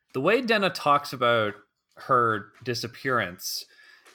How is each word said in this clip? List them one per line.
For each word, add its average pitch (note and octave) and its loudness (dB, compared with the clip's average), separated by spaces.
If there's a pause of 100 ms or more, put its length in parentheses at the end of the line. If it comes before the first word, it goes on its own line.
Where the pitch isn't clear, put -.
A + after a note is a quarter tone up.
(140)
The C3 -2
way G#3 2
Denna G#3+ 0
talks - 0
about A#2 2 (420)
her A2+ 0 (100)
disappearance A#2 -4 (480)